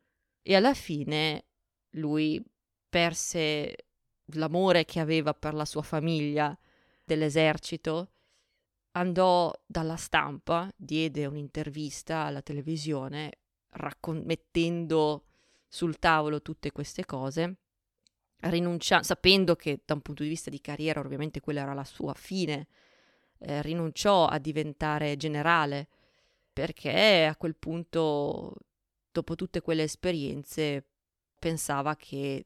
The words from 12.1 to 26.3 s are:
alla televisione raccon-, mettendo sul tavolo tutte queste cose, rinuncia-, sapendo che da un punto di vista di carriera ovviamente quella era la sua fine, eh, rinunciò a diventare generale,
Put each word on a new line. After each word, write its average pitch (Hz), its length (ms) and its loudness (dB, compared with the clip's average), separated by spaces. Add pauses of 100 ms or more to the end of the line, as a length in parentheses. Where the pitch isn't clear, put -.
alla 143 220 -6
televisione 147 1000 -6 (320)
raccon-, - 540 -8
mettendo 160 1000 0 (420)
sul 165 320 -4
tavolo 151 420 2
tutte - 300 -8
queste - 340 -8
cose, 151 520 -4 (800)
rinuncia-, 170 640 2
sapendo 185 520 6
che 143 300 -4
da - 80 0
un 147 80 -4
punto 147 220 -10
di 151 60 -2
vista 160 200 -8
di 147 120 -10
carriera 151 380 -4
ovviamente 139 400 -6
quella 147 220 -4
era 139 120 -6
la 139 100 -6
sua - 300 -8
fine, 151 540 -4 (720)
eh, 147 220 -4
rinunciò 165 640 4
a 156 100 2
diventare 151 800 -2
generale, 147 720 2 (640)